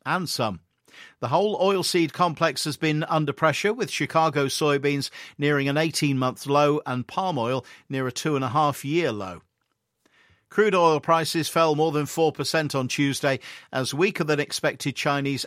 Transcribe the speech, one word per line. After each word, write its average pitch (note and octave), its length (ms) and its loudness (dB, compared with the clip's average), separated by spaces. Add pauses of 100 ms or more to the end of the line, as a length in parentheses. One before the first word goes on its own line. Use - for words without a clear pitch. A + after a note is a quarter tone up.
and E3+ 240 -2
some. G#2+ 320 -4 (600)
The A#2 80 -4
whole G3 300 0
oilseed F3+ 520 2
complex E3+ 540 0
has D3 100 -4
been D#3 300 0
under D#3 260 0
pressure, D#3+ 420 2
with A3+ 160 -4
Chicago D3+ 580 2
soybeans C#3+ 600 0 (280)
nearing C#3+ 320 2
an C#3 80 0
eighteen-month C#3 680 0
low D3 400 4
and B2 220 -6
palm F#3 300 -2
oil B2 280 -2 (220)
near C3+ 200 -4
a B2 40 -4
two-and-a-half-year C#3+ 1040 0
low. F#2 280 -10 (1080)
Crude G#3 260 2
oil E3 240 4
prices E3 480 0
fell D#3+ 280 4
more D#3 180 0
than D3 120 0
four D#3 280 0
percent D3+ 420 -2
on C3 140 0
Tuesday C#3 500 0 (320)
as B2+ 220 -4
weaker F3+ 320 0
than D3 160 2
expected - 540 -4
Chinese C#3 520 -2